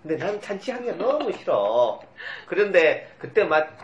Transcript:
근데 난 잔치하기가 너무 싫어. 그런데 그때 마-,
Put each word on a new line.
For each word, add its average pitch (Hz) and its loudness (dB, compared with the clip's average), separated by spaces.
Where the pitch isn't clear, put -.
근데 160 -4
난 196 -6
잔치하기가 233 -8
너무 247 -2
싫어. 113 0
그런데 175 2
그때 190 0
마-, 156 2